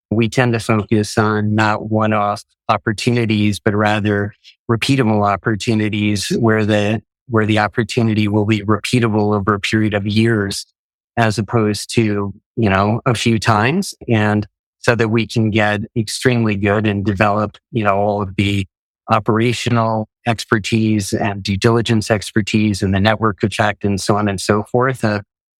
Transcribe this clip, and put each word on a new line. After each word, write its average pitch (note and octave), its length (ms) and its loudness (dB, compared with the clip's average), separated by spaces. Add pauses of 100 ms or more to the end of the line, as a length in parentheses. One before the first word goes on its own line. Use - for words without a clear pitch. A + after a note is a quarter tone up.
(100)
we A2 200 0
tend B2 240 2
to A#2 60 -2
focus G#2+ 580 0
on G#2+ 360 0
not G#2+ 360 0
one-off G#2+ 540 -2 (260)
opportunities, G#2+ 920 0
but G#2 160 -2
rather G#2 580 0 (380)
repeatable A2 560 2
opportunities G#2 1000 -2 (100)
where A2 260 2
the, G#2+ 380 0 (240)
where A2 180 0
the G#2+ 140 2
opportunity G#2+ 680 0
will G#2+ 160 2
be G#2 160 0
repeatable G#2+ 720 0
over G2+ 200 2
a G2 40 -2
period A2 340 0
of G#2 140 -2
years, G#2+ 580 0 (520)
as A2 200 2
opposed G#2+ 580 -2
to, G2+ 380 0 (220)
you A2+ 140 0
know, G2+ 360 2
a B2+ 80 2
few A2+ 240 0
times. A#2 560 0 (140)
And G#2 400 2 (320)
so A#2+ 160 2
that A2 140 0
we A2 180 0
can A2 220 0
get G#2 320 0 (160)
extremely A2+ 580 0
good G2+ 320 0
and G2+ 160 -2
develop, G#2 540 0 (140)
you A2+ 120 -2
know, G2 140 2
all G#2 240 0
of G2 140 -6
the G2+ 300 0 (440)
operational A2+ 960 0 (200)
expertise A2 840 0
and G2+ 320 -4
due G2 140 -2
diligence A2+ 520 2
expertise G#2+ 720 0
and G2 120 0
the F#2+ 60 2
network G#2+ 440 0
effect G#2 400 -2
and G2+ 160 -2
so - 160 0
on G#2 140 0
and F#2+ 100 -4
so G#2 240 0
forth B2+ 400 -2
of G#2 200 0 (360)